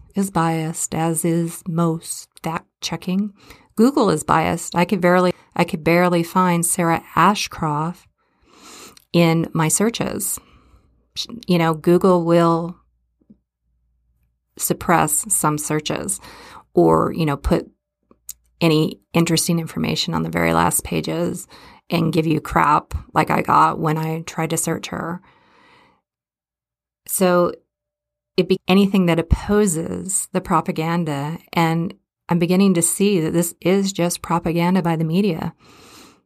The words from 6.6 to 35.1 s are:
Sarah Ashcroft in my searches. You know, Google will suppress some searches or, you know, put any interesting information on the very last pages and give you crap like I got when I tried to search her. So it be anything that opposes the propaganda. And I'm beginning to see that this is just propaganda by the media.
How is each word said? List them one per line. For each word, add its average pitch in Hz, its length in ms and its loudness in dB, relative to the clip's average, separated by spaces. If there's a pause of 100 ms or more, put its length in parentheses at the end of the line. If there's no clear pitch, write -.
Sarah 165 380 0 (140)
Ashcroft 165 880 0 (1040)
in 165 400 2
my 160 140 0
searches. - 720 -4 (1120)
You 175 100 2
know, 165 160 2
Google 175 500 4
will 170 520 2 (1800)
suppress 165 800 -2
some 151 240 0
searches - 640 -6 (520)
or, 160 400 4
you 160 140 -2
know, 143 100 -2
put - 320 -2 (920)
any 156 400 0 (120)
interesting 170 460 0
information 156 560 -6
on - 80 -2
the 165 80 -6
very 85 220 0
last 170 320 0
pages 170 640 -6 (420)
and 170 220 0
give 160 140 0
you 156 140 0
crap 156 540 0 (180)
like 160 160 2
I 165 140 0
got 156 380 2
when 160 180 -2
I 160 220 -4
tried 160 300 -6
to 165 60 -2
search - 320 -4
her. 165 320 -8 (1900)
So 175 440 2 (840)
it 180 120 0
be 190 100 2 (100)
anything 196 380 4
that 170 120 2
opposes 180 1120 -2
the 185 80 -2
propaganda. 160 960 -4 (140)
And 165 400 0 (360)
I'm 170 100 2
beginning 185 360 4
to 170 80 2
see 196 380 2
that 156 140 -2
this 170 260 0
is 196 320 0
just 170 300 -2
propaganda 170 580 0
by 165 160 0
the 160 80 0
media. 165 500 -2 (720)